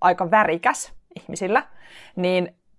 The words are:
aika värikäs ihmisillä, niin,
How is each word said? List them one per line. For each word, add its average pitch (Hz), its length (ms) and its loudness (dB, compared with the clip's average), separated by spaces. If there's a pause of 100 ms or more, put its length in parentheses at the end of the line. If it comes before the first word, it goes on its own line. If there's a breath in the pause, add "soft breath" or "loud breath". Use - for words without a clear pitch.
aika 180 300 2
värikäs 208 640 0 (220)
ihmisillä, - 520 -4 (480 loud breath)
niin, 180 400 -2 (240)